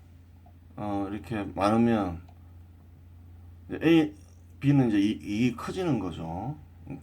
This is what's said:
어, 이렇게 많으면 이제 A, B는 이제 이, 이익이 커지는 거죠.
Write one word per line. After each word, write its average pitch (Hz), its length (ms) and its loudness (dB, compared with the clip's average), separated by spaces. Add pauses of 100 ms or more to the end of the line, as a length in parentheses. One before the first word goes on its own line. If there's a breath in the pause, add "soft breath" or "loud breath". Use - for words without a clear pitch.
(760)
어, 101 340 -6
이렇게 104 320 -8
많으면 98 800 2 (1500)
이제 - 160 -10
A, 156 300 4 (460)
B는 135 280 4
이제 104 120 4
이, 104 120 4
이익이 113 440 -2
커지는 180 440 -4
거죠. 87 580 -8 (460)